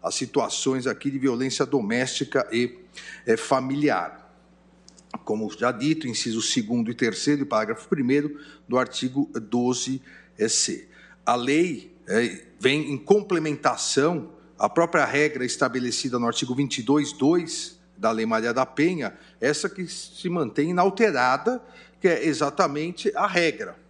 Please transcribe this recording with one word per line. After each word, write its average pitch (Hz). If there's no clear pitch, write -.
As 87
situações 131
aqui 139
de 135
violência 131
doméstica 127
e, 120
é, 113
familiar. 131
Como 107
já 120
dito, 143
inciso 113
segundo 117
e 120
terceiro 135
e 131
parágrafo -
primeiro 143
do 123
artigo 127
doze 123
C. -
A 120
lei, 147
é, 113
vem 139
em 135
complementação 156
à 107
própria 170
regra 143
estabelecida 123
no 120
artigo 123
vinte 135
e 120
dois 143
dois -
da 113
Lei 110
Maria 113
da 131
Penha, 147
essa 147
que 180
se -
mantém 156
inalterada, 180
que 190
é 139
exatamente 151
a 175
regra 170